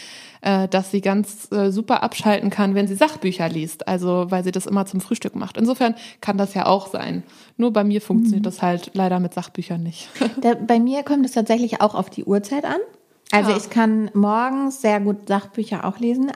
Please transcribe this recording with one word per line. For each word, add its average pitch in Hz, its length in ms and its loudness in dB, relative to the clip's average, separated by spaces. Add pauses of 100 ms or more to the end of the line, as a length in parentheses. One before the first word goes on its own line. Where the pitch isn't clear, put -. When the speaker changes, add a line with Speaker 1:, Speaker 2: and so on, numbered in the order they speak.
(400)
Speaker 1:
äh, 190 280 2
dass 190 240 0
sie 202 80 0
ganz, 196 500 -2
äh, 196 220 2
super 220 320 0
abschalten 208 460 0
kann, 196 260 0
wenn 202 100 2
sie 196 80 -2
Sachbücher 190 540 0
liest, 160 400 -6
also 180 400 0
weil 185 160 0
sie 185 80 -2
das 190 140 -4
immer 196 200 0
zum 185 140 -4
Frühstück - 340 -4
macht. - 220 -8
Insofern 247 400 2 (240)
kann 196 180 -2
das 196 160 0
ja 190 120 0
auch 190 200 4
sein. 175 380 -6 (320)
Nur 233 160 2
bei 214 100 4
mir 208 180 2
funktioniert 208 420 2
Speaker 2:
Mhm. - 20 -2
Speaker 1:
das 185 180 -6
halt 175 320 0
leider 185 240 2
mit 175 160 -2
Sachbüchern 175 480 -8
nicht. 165 260 -10 (120)
<laughs> 262 200 -2
Speaker 2:
Da, 233 140 4
bei 226 240 2
mir 262 240 0
kommt 285 240 2
es 240 60 -4
tatsächlich 226 480 0
auch 208 160 2
auf 190 120 -2
die - 160 -12
Uhrzeit 208 400 0
an. 330 140 -2 (540)
Also 208 180 4
Speaker 1:
Ja. 196 60 4
Speaker 2:
ich 214 120 -6
kann 220 460 2
morgens 254 640 0
sehr 208 200 2
gut 208 260 -2
Sachbücher 202 580 -2
auch 196 140 -4
lesen, 247 380 0